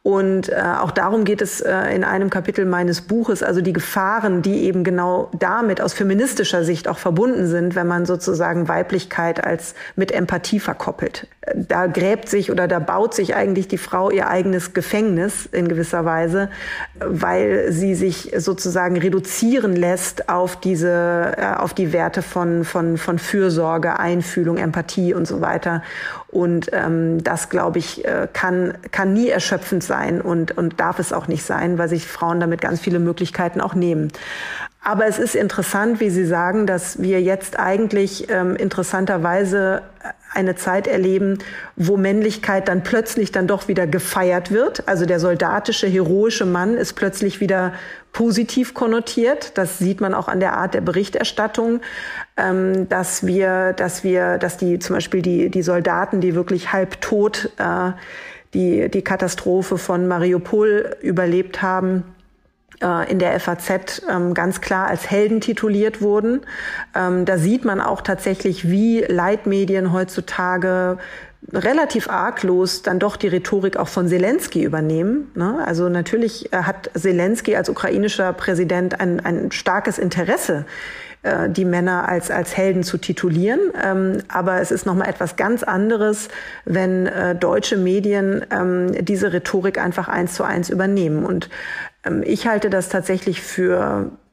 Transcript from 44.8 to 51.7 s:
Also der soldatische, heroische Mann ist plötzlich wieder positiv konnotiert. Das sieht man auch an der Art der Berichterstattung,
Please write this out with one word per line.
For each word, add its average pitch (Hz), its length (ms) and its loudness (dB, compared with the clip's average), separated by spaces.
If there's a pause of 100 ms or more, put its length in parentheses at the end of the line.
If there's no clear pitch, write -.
Also 175 200 2
der 170 120 2
soldatische, 185 680 2
heroische 190 580 2
Mann 185 320 2
ist 240 160 -2
plötzlich 196 480 -2
wieder 185 320 2 (400)
positiv 233 600 2
konnotiert. 233 840 0
Das 185 220 -2
sieht 185 220 0
man 196 120 0
auch - 140 -2
an 185 120 0
der 185 140 2
Art 190 220 0
der 214 60 2
Berichterstattung, 214 1000 0 (560)